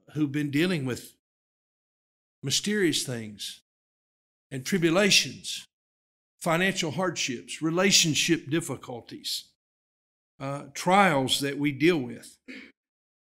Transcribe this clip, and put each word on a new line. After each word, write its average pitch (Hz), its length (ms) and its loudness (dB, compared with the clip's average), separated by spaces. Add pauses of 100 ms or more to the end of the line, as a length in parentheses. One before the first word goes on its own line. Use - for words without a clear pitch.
(160)
who've 147 160 0
been 147 180 -2
dealing 151 360 0
with 120 280 -6 (1300)
mysterious 170 640 0
things 110 580 -10 (880)
and 135 160 -10
tribulations, 165 1000 2 (760)
financial 175 500 0
hardships, 143 720 -4
relationship 165 880 2
difficulties, - 1040 -6 (880)
uh, 139 240 -10 (100)
trials 175 680 4
that 139 180 -4
we 147 120 0
deal 151 260 4
with. 120 400 -10 (880)